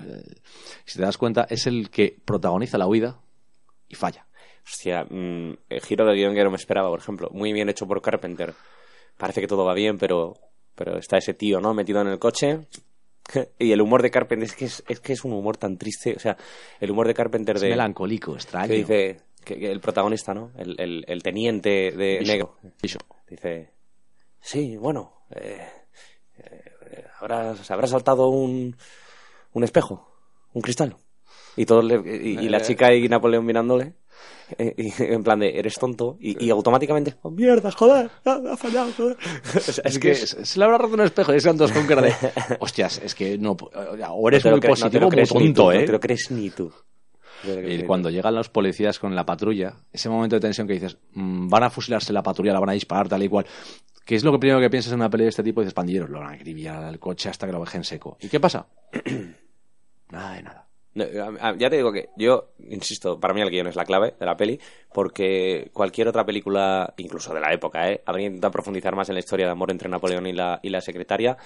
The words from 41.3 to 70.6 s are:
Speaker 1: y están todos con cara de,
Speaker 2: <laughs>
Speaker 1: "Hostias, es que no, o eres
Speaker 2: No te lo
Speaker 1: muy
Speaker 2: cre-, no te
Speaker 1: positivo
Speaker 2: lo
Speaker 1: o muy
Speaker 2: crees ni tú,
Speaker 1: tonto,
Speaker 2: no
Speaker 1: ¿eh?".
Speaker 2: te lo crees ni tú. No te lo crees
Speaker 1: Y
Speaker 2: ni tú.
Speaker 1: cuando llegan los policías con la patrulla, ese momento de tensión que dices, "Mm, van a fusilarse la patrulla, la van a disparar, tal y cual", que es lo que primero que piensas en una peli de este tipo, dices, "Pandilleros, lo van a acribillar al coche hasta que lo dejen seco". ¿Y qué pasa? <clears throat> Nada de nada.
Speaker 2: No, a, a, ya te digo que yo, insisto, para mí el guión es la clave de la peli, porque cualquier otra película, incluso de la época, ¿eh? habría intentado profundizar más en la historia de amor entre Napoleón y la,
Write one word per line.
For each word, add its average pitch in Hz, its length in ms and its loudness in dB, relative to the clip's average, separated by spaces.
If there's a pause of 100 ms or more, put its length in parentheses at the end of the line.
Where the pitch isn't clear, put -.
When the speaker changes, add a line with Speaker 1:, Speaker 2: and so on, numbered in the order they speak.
Speaker 1:
y - 20 6
están 156 220 6
todos 143 140 6
con 151 140 2
cara 139 160 6
de, 120 100 6
Speaker 2:
<laughs> 127 480 -2
Speaker 1:
"Hostias, 104 420 -2
es 98 120 -8
que 98 240 -4
no, 104 140 0
o 98 760 -4
eres 135 160 6
Speaker 2:
No 113 60 8
te - 0 -
lo 110 60 8
Speaker 1:
muy - 40 6
Speaker 2:
cre-, 117 80 4
no - 0 -
te - 0 -
Speaker 1:
positivo 117 320 4
Speaker 2:
lo 185 60 8
Speaker 1:
o 185 40 6
muy 165 60 4
Speaker 2:
crees 117 180 6
ni 147 180 6
tú, - 100 2
Speaker 1:
tonto, 90 100 10
Speaker 2:
no 95 80 6
Speaker 1:
¿eh?". 143 60 4
Speaker 2:
te 110 60 2
lo 107 80 2
crees - 300 -2
ni 107 200 -4
tú. - 140 -6
No 82 100 -12 (680)
te 95 60 -10
lo 95 80 -2
crees 92 160 -6
Speaker 1:
Y 87 40 -4
Speaker 2:
ni 87 60 -4
tú. 90 60 -6
Speaker 1:
cuando 90 220 2
llegan 95 240 0
los 113 140 -4
policías 101 520 0
con 98 160 -4
la 85 100 -2
patrulla, 95 480 -2 (180)
ese - 160 -6
momento 113 280 2
de 107 40 4
tensión 107 280 -2
que 101 60 0
dices, 90 220 -6 (180)
"Mm, 92 340 -4
van 107 160 6
a 123 60 2
fusilarse 113 420 -4
la 101 100 0
patrulla, 98 300 0
la 95 80 2
van 98 100 0
a - 20 0
disparar, 98 360 -2
tal 98 160 0
y 98 40 2
cual", 98 180 0 (580)
que 117 100 -2
es 110 100 2
lo 156 80 6
que 139 60 4
primero 135 220 4
que 127 100 4
piensas 123 220 -2
en 123 80 0
una 110 100 2
peli 113 140 2
de 113 60 4
este 107 120 -4
tipo, 110 180 -2
dices, 95 140 -2
"Pandilleros, 90 360 -2
lo 76 100 -12
van 71 100 -12
a - 40 -16
acribillar 80 500 -14
al 160 160 -14
coche 92 280 -8
hasta 95 180 -10
que 95 60 -6
lo 85 80 -4
dejen 85 240 -8
seco". - 360 -12
¿Y 101 80 -14
qué 147 100 0
pasa? 143 300 0 (240)
<clears throat> - 160 -8 (1000)
Nada 92 260 -12
de 82 60 -18
nada. - 220 -20 (300)
Speaker 2:
No, 104 100 -4
a, 107 460 -6
a, 95 60 -4
ya 123 140 2
te 156 60 2
digo 120 160 2
que 98 240 -6
yo, 117 380 2 (160)
insisto, 95 500 -6
para 95 140 0
mí 104 80 0
el 98 80 0
guión 87 180 -2
es 85 80 -8
la 85 80 -2
clave 98 340 2
de 87 80 -6
la 90 100 -2
peli, 107 220 -2 (340)
porque 95 800 -2
cualquier 104 360 0
otra 110 180 2
película, 98 720 0
incluso 85 380 -12
de 78 60 -4
la 78 120 0
época, 85 400 -2
¿eh? - 140 -8
habría 95 200 -4
intentado 95 240 -2
profundizar 95 460 -4
más 95 120 -4
en 95 60 -4
la 92 60 -4
historia 95 260 -2
de 90 60 -2
amor 90 180 -4
entre 92 180 -6
Napoleón 90 380 -4
y 92 60 -6
la, 87 280 -4